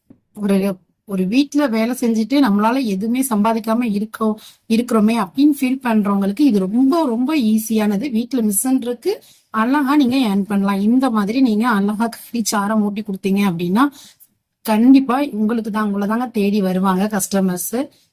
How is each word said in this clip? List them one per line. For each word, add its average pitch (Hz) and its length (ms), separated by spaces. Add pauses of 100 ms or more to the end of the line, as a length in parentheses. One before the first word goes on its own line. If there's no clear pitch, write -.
(340)
ஒரு, 196 420 (280)
ஒரு 190 200
வீட்டுல 277 440
வேலை 226 320
செஞ்சுட்டு 226 420
நம்மளால 226 420
எதுவுமே 226 440
சம்பாதிக்காம 226 640
இருக்கோ-, 214 480 (300)
இருக்கிறோமே 226 500
அப்படின்னு 269 420
ஃபீல் 262 220
பண்றவங்களுக்கு 202 580
இது 262 180
ரொம்ப, 262 480
ரொம்ப 254 300
ஈஸியானது. 220 760
வீட்டுல 240 300
மிஷின் 226 380
இருக்கு, 247 420 (280)
அழகா 262 460
நீங்க 262 200
ஏர்ன் 208 260
பண்ணலாம். 196 380
இந்த 247 300
மாதிரி 220 300
நீங்க 226 280
அழகா 214 400
கட்டி - 360
சாரம் 208 380
ஓட்டி 208 200
கொடுத்தீங்க 196 420
அப்படின்னா, 180 400 (840)
கண்டிப்பா 254 540 (120)
உங்களுக்கு 214 380
தான், 214 160
உங்களை 202 220
தாங்க 233 180
தேடி 208 340
வருவாங்க 185 460
கஸ்டமர்ஸ். 190 720 (340)